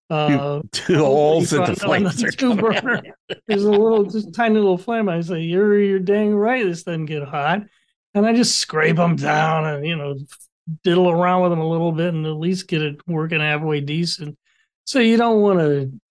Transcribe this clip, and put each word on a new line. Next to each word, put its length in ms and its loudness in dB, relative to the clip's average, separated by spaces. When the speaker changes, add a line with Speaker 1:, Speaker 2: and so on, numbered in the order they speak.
Speaker 1:
uh, 520 0
Speaker 2:
Two, 100 -14
two 320 0
holes 480 2
at 140 2
the 180 -2
Speaker 1:
on, 120 0
on 60 2
Speaker 2:
flames 200 -2
Speaker 1:
the 60 0
Speaker 2:
are 40 -4
Speaker 1:
two 240 0
Speaker 2:
coming 200 0
out. 80 -4
Speaker 1:
burner. 180 -2
There's 180 0
a 60 4
little, 340 4
just 300 -8
tiny 220 2
little 220 2
flame. 300 -4
I 120 -2
say, 220 -6
"You're, 360 2
you're 200 2
dang 360 0
right. 300 0
This 200 -4
doesn't 220 -6
get 180 -6
hot." 380 -4
And 120 2
I 60 2
just 240 2
scrape 420 0
'em 180 2
down 500 0
and, 200 -6
you 100 -4
know, 200 -6
diddle 280 4
around 320 2
with 100 2
'em 80 -2
a 80 -2
little 240 0
bit 220 -2
and 120 -4
at 120 -4
least 300 -4
get 140 -2
it 240 -6
working 340 -2
halfway 420 -2
decent. 540 -6
So 120 -2
you 200 4
don't 240 4
wanna 460 2